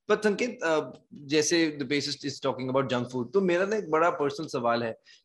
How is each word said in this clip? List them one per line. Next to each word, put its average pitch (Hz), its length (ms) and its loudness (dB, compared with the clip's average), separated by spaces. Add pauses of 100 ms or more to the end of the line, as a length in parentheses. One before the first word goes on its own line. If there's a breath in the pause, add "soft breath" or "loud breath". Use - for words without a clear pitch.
(120)
But 214 120 2
संकेत, 214 440 0
uh, 156 160 2 (300)
जैसे 151 680 2
the 127 100 -4
bassist 143 340 -2
is 135 80 -4
talking 127 360 -4
about 131 240 2
junk 123 120 0 (100)
food, 123 180 -4
तो 196 80 4
मेरा 180 240 2
ना 208 100 -2
एक 185 140 -4
बड़ा 160 200 4
personal 147 380 -2
सवाल 120 360 0
है 110 140 -4 (280 soft breath)